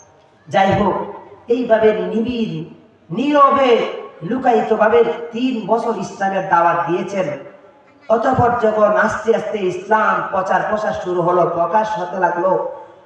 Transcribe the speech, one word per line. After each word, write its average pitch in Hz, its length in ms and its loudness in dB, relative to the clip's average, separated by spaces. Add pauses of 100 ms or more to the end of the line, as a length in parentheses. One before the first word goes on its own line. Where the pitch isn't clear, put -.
(480)
যাই 196 340 2
হোক, 190 120 0 (540)
এইভাবে 220 440 4
নিবিড়, 190 840 -4 (420)
নীরবে, 269 760 4 (300)
লুকায়িতভাবে 220 840 2 (280)
তিন 226 340 -2
বছর 226 300 0
ইসলামের 190 520 -4
দাওয়াত 170 280 2 (100)
দিয়েছেন। 185 680 -4 (540)
অতঃপর 240 420 2 (120)
যখন 214 340 2
আস্তে - 400 -2
আস্তে 220 220 -4
ইসলাম 208 720 -2
প্রচার 185 380 -2
প্রসার 208 240 -4
শুরু 175 300 -4
হলো, - 320 2
প্রকাশ 214 440 -2
হতে 185 200 -8
লাগলো, 180 540 -2 (340)